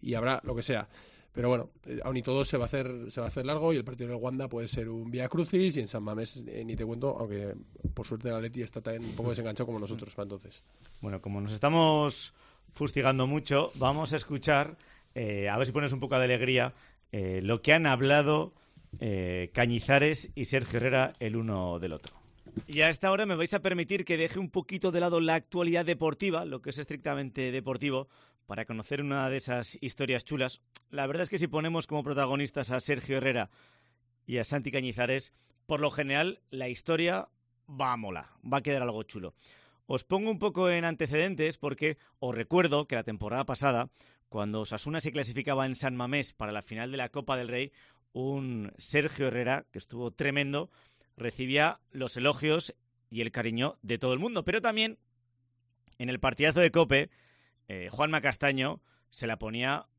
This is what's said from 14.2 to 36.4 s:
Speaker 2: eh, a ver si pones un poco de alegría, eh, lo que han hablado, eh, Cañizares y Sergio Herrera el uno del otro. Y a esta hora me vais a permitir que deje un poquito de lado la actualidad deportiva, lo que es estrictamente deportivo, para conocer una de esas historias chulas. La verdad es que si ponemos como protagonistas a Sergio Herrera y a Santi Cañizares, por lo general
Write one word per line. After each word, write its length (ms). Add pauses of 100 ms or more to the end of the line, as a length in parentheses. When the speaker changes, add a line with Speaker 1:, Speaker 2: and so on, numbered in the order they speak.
Speaker 2:
eh, 300
a 80
ver 80
si 80
pones 200
un 60
poco 180
de 80
alegría, 480 (380)
eh, 320
lo 180
que 120
han 140
hablado, 680 (460)
eh, 540
Cañizares 840
y 100
Sergio 320
Herrera 420
el 160
uno 440
del 140
otro. 220 (520)
Y 140
a 80
esta 220
hora 140
me 100
vais 180
a 80
permitir 440
que 120
deje 220
un 100
poquito 420
de 80
lado 200
la 160
actualidad 500
deportiva, 600
lo 160
que 100
es 60
estrictamente 720
deportivo, 560 (380)
para 200
conocer 360
una 280
de 80
esas 440
historias 420
chulas. 380 (280)
La 180
verdad 160
es 60
que 80
si 100
ponemos 400
como 160
protagonistas 680
a 80
Sergio 380
Herrera 320 (760)
y 120
a 60
Santi 280
Cañizares, 640 (320)
por 160
lo 100
general 580